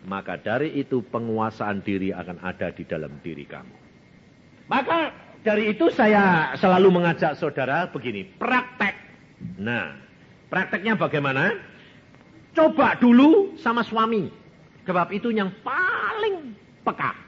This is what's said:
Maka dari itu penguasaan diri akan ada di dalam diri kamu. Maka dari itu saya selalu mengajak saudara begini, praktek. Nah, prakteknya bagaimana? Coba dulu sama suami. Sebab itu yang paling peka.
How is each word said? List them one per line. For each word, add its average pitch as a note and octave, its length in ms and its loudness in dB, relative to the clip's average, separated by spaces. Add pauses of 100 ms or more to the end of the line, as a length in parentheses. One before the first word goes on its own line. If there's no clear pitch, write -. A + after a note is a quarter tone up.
Maka F#2+ 400 -10
dari C#3 400 -4
itu B2+ 240 -4
penguasaan A2 800 -4
diri F#2+ 240 -2
akan F2 320 -10
ada F2+ 320 -6
di - 160 -14
dalam D2 320 -8
diri D2 240 -12
kamu. C#2 320 -18 (960)
Maka C#4 400 -2 (320)
dari G#3+ 320 0
itu E4 160 2
saya F#3 640 4
selalu F#3 320 6
mengajak E3+ 480 2
saudara C#3+ 560 -2
begini, A2 320 -8
praktek. A#3+ 720 -4 (640)
Nah, G#2 320 -4 (560)
prakteknya F#3+ 480 -4
bagaimana? D3 560 -2 (1040)
Coba C#4+ 400 4
dulu C#4+ 640 6
sama A#3 240 -2
suami. A3+ 480 -2 (560)
Sebab F3 240 0
itu G#3 160 -4
yang G#3 320 -2
paling F#4 960 -4 (240)
peka. - 320 -4 (160)